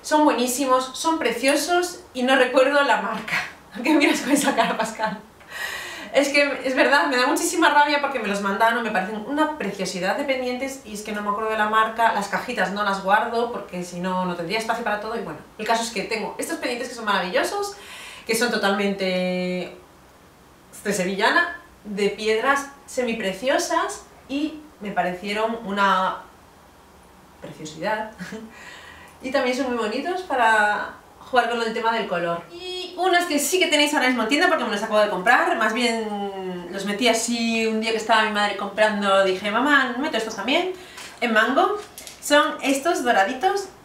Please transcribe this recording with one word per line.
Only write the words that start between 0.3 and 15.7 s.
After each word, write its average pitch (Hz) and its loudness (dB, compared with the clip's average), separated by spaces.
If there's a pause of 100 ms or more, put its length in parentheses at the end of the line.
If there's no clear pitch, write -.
son 320 0
preciosos 294 0 (120)
y 254 -4
no 262 4
recuerdo 269 4
la 247 2
marca. 202 -6 (200)
<laughs> - -14
¿Qué 302 4
miras 311 4
con 262 0
esa - 2
cara, 226 2
Pascal? 220 -4 (960)
Es 277 4
que 285 2
es 262 0
verdad, 285 4
me 262 0
da 254 2
muchísima 330 2
rabia 294 4
porque 269 -2
me 208 -4
los 196 -2
mandaron, 226 2
me 214 -4
parecen 202 -4
una 302 0
preciosidad 190 -4
de 285 -4
pendientes 254 -4
y 214 -14
es 202 -10
que 214 -8
no 208 -6
me 208 -4
acuerdo 220 -2
de 214 -2
la 214 0
marca, 220 2
las 202 -2
cajitas 190 -4
no 208 -4
las 190 -2
guardo 226 2
porque 180 -8
si 175 -10
no, 185 -2
no 175 -4
tendría 175 -4
espacio 226 -2
para 208 -2
todo 226 -6
y 196 -6
bueno, 160 -10 (180)
el 214 -8
caso 226 2